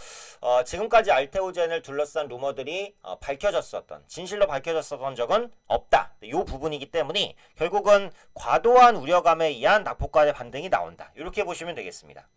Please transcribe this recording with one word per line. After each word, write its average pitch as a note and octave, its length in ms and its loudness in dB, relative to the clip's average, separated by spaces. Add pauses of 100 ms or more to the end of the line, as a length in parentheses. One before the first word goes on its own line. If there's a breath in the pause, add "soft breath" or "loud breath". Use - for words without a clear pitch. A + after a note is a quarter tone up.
(400 loud breath)
어, B2 240 2
지금까지 G#3 480 2
알테오젠을 E3+ 680 -2
둘러싼 D3 460 -4
루머들이, C#3 720 -8
어, F#2 160 -12
밝혀졌었던, C#3 920 -6
진실로 F#3+ 380 -2
밝혀졌었던 C#3+ 680 -4
적은 F3 380 -2 (140)
없다. - 480 0 (160)
요 E3+ 160 -2
부분이기 C#3 440 -8
때문에 E3 440 -2 (200 soft breath)
결국은 G3 560 2 (220 soft breath)
과도한 A#3 640 6
우려감에 D#3+ 520 2
의한 D#3 360 2
낙폭과의 D3 480 2
반등이 C3 380 -10
나온다. E2+ 460 -6
이렇게 F3+ 280 -6
보시면 E3+ 300 -8
되겠습니다. F2+ 640 -16